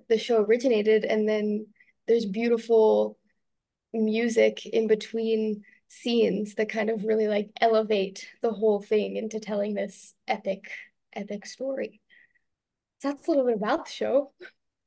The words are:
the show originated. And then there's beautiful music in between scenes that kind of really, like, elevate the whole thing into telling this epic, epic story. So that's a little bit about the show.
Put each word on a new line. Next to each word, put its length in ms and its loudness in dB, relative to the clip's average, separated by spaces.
the 100 2
show 240 2
originated. 600 4
And 240 0
then 400 -2
there's 180 4
beautiful 920 2
music 720 0
in 220 0
between 760 -2
scenes 680 0
that 140 -2
kind 200 -2
of 140 -4
really, 240 0
like, 220 -2
elevate 680 0
the 100 0
whole 300 2
thing 360 -2
into 220 -6
telling 340 -4
this 400 -8
epic, 420 -6
epic 320 -10
story. 540 -8
So 100 -6
that's 180 -10
a 40 2
little 140 4
bit 120 0
about 280 -2
the 60 -16
show. 400 -2